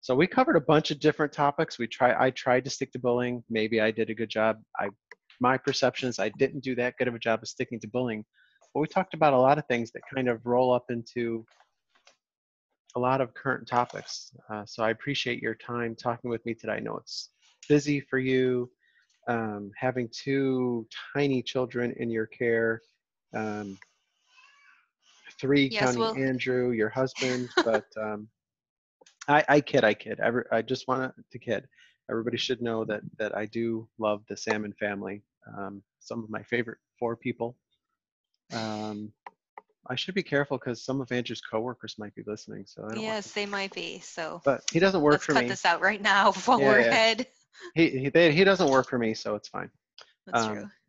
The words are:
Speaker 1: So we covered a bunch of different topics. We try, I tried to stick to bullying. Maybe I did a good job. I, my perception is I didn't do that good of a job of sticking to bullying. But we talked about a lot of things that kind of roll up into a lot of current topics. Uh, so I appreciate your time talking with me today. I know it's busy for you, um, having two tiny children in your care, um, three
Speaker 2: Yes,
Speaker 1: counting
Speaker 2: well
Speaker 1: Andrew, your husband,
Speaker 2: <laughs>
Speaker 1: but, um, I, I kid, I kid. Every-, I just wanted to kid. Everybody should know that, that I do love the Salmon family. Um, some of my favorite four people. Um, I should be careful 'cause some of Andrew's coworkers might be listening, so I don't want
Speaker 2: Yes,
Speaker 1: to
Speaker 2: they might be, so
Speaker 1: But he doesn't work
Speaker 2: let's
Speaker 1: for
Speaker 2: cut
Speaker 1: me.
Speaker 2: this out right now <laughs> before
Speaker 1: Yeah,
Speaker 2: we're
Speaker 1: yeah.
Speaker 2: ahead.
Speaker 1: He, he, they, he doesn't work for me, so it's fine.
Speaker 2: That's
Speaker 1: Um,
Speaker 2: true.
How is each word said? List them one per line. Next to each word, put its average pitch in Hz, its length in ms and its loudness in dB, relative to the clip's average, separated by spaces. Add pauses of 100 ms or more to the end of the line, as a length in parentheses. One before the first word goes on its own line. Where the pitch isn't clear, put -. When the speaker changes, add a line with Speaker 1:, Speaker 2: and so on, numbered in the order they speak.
Speaker 1:
So 127 140 -2
we 160 140 4
covered 262 280 2
a 160 40 6
bunch 156 320 4
of 143 80 -6
different 151 320 2
topics. 151 480 0
We 117 80 -2
try, 123 300 2
I 131 120 4
tried 127 340 2
to 135 60 -8
stick - 220 -6
to 127 80 -8
bullying. 123 500 0
Maybe 110 300 2
I 110 100 4
did 110 200 -2
a 110 40 -4
good 110 160 -6
job. 110 280 2 (200)
I, 104 100 -2 (520)
my 127 180 4
perception 131 500 0
is 113 120 -6
I 104 80 0 (100)
didn't 135 240 0
do 127 140 -4
that 123 200 -2
good 123 120 0
of 120 80 -6
a - 40 -10
job 113 220 0
of - 60 -12
sticking 120 320 -8
to 110 80 -12
bullying. 113 360 -4 (480)
But 139 80 0
we 156 60 2
talked - 280 -2
about 156 200 6
a 127 40 6
lot 135 200 6
of 151 80 -6
things 117 260 0
that - 100 -14 (120)
kind 127 140 0
of 113 180 -2
roll 127 260 4
up 120 160 2
into 117 560 -6 (1500)
a 123 40 -2
lot 131 200 2
of 123 140 -2
current 127 340 -4
topics. - 640 -2 (180)
Uh, 104 160 -8
so - 160 -6
I 110 80 2
appreciate 123 520 -4
your 113 120 -4
time 120 420 -6
talking 120 340 -6
with 113 160 -4
me 117 80 -4
today. 110 200 -6
I 110 60 -6
know 110 160 -8
it's - 340 -12 (380)
busy 147 320 4
for 131 180 -4
you, 127 520 2 (580)
um, 107 500 -4
having 127 320 -2
two 127 760 -2 (280)
tiny 139 280 2
children 120 560 -4
in 117 120 -4
your 110 160 -2
care, 113 560 0 (520)
um, 104 440 -6 (1600)
three 139 300 4
Speaker 2:
Yes, 113 80 -4
Speaker 1:
counting 123 200 2
Speaker 2:
well 113 180 0
Speaker 1:
Andrew, 127 560 0
your 107 160 0
husband, 127 680 -2
Speaker 2:
<laughs> - 80 2
Speaker 1:
but, 110 200 0 (160)
um, 107 280 -8 (1000)
I, 147 200 6
I 147 120 6
kid, 131 240 2
I 107 100 6
kid. - 260 -10
Every-, 117 300 0
I 113 120 0
just 123 260 -6
wanted 131 240 -2 (180)
to 123 80 -16
kid. 117 300 -4 (420)
Everybody 117 260 -4
should 120 240 -2
know 113 240 -2
that, 104 180 -4 (160)
that 104 180 -4
I 107 100 -4
do 113 420 -4 (100)
love 107 300 0
the 104 80 -8
Salmon 107 380 -4
family. 101 480 -6 (340)
Um, 101 260 -12 (180)
some 117 220 -10
of 107 80 -14
my 107 120 -8
favorite 117 360 -4 (200)
four 117 180 -4
people. 120 400 -6 (960)
Um, 107 600 -8 (760)
I 127 80 -6
should - 180 -8
be 185 80 -2
careful 143 360 0
'cause 123 260 -8
some 135 160 -4
of 123 120 -8
Andrew's 120 280 -4
coworkers 113 580 -6
might 107 160 -14
be 110 120 -14
listening, 104 400 -10
so 107 180 -16
I 107 100 -8
don't 220 100 -6
want 220 140 -4
Speaker 2:
Yes, 202 140 -12
Speaker 1:
to - 0 -
Speaker 2:
they 208 140 -4
might 196 280 -6
be, 170 260 -10
so 170 440 -10
Speaker 1:
But 135 180 0 (100)
he 170 80 2
doesn't 190 220 4
work 147 120 8
Speaker 2:
let's 147 100 0
Speaker 1:
for 156 80 0
Speaker 2:
cut - 140 2
Speaker 1:
me. - 20 -4
Speaker 2:
this - 160 -4
out 170 160 2
right 196 200 0
now 202 320 4
<laughs> - 0 -
before 233 260 4
Speaker 1:
Yeah, - 60 4
Speaker 2:
we're 269 140 6
Speaker 1:
yeah. 233 200 4
Speaker 2:
ahead. 226 280 2 (480)
Speaker 1:
He, 160 160 6
he, 135 200 -2
they, 165 220 8
he 180 120 6
doesn't 185 260 6
work 131 180 4
for 127 100 -2
me, 110 160 0
so 110 200 -4
it's - 140 -8
fine. 95 220 -10 (560)
Speaker 2:
That's 180 100 -4
Speaker 1:
Um, 113 100 2
Speaker 2:
true. 104 240 -6 (180)